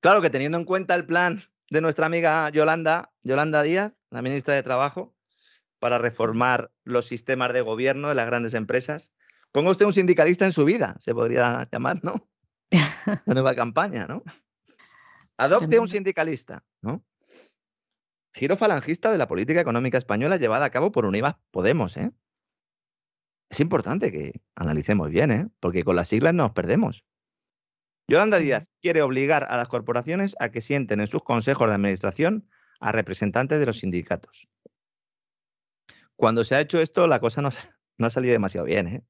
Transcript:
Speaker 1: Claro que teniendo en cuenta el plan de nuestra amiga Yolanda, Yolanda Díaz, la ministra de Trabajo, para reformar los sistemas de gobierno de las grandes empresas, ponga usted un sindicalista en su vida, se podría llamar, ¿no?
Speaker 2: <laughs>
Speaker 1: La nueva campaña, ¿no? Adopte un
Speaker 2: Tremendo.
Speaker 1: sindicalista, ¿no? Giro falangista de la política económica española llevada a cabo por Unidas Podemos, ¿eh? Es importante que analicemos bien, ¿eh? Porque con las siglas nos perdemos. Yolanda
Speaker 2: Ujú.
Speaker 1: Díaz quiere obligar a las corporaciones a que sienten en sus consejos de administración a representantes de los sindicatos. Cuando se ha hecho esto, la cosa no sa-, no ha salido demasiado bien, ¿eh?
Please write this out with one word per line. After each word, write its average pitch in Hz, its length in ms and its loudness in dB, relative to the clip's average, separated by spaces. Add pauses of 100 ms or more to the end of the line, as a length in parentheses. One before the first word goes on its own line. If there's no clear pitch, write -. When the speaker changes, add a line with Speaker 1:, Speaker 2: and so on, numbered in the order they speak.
Speaker 1:
Claro 196 200 6
que 165 100 2
teniendo 147 280 -2
en 170 60 -4
cuenta 185 300 -2
el 170 120 -2
plan 175 340 0 (300)
de 151 100 0
nuestra 160 260 0
amiga 160 440 2
Yolanda, 156 720 0
Yolanda 147 400 0
Díaz, 190 320 0 (160)
la 120 120 -10
ministra 135 320 -2
de 135 80 0
Trabajo, 135 540 -4 (640)
para 120 200 0
reformar 117 760 0 (120)
los 123 220 -2
sistemas 123 460 -4
de 127 80 0
gobierno 127 480 -2
de 147 60 0
las 120 120 0
grandes 120 280 -2
empresas, 127 580 -4 (400)
ponga 160 180 2
usted 190 160 4
un 208 60 2
sindicalista 180 520 4
en 190 80 2
su 151 120 2
vida, 160 360 0
se - 140 -4
podría 120 560 0
llamar, 151 320 -4
¿no? 196 260 -8 (420)
Speaker 2:
<laughs> 170 560 0
Speaker 1:
La 208 80 2
nueva 131 200 2
campaña, 120 520 -2
¿no? 135 160 -10 (1120)
Adopte 160 420 4
un 233 80 2
Speaker 2:
Tremendo. 180 60 -8
Speaker 1:
sindicalista, 170 720 -4 (180)
¿no? 117 220 -8 (1300)
Giro 151 220 -2
falangista 190 560 0
de 196 60 0
la 135 100 2
política 117 320 0
económica 127 380 0
española 123 380 0
llevada 127 300 2
a 127 40 0
cabo 156 220 0
por 123 140 0
Unidas 107 300 -2 (140)
Podemos, 104 460 0
¿eh? - 160 -6 (1400)
Es - 100 -4
importante 160 500 0
que 76 320 -10 (140)
analicemos 78 540 -2
bien, 123 200 2
¿eh? 135 180 -2 (120)
Porque 87 240 -2
con 90 120 2
las 87 120 -2
siglas 139 260 2
nos 139 180 0
perdemos. 110 520 -2 (1040)
Yolanda 202 300 4
Speaker 2:
Ujú. 165 60 2
Speaker 1:
Díaz 135 220 0 (140)
quiere 160 220 2
obligar 139 420 2
a 123 120 -4
las 120 120 -2
corporaciones 123 720 -4
a 117 100 -2
que 120 100 -8
sienten 113 400 -2
en 104 60 0
sus 104 160 -4
consejos 120 460 0
de 107 60 2
administración 101 760 -2 (320)
a 107 120 -4
representantes 110 680 -2
de 147 80 2
los 113 120 -4
sindicatos. 87 720 -8 (1700)
Cuando 113 280 2
se 113 100 -2
ha 139 60 4
hecho 156 200 0
esto, 165 260 2
la 139 140 4
cosa 117 220 -2
no 143 80 0
sa-, - 260 -16 (220)
no 113 80 0
ha 117 40 0
salido 123 220 0
demasiado 98 340 -2
bien, 87 220 0
¿eh? 110 220 -10